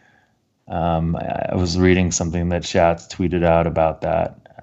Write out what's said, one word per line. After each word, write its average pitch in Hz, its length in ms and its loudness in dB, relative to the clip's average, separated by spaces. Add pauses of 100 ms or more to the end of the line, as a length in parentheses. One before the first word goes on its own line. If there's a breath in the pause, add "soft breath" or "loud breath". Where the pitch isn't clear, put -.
(680 soft breath)
Um, 82 480 -2
I, - 340 -6
I - 40 -2
was 90 220 -2
reading 90 320 4
something 85 380 -2
that 85 160 -2
Schatz 85 500 0
tweeted 87 300 -2
out 82 240 4
about 80 320 0
that. 82 400 -4 (240)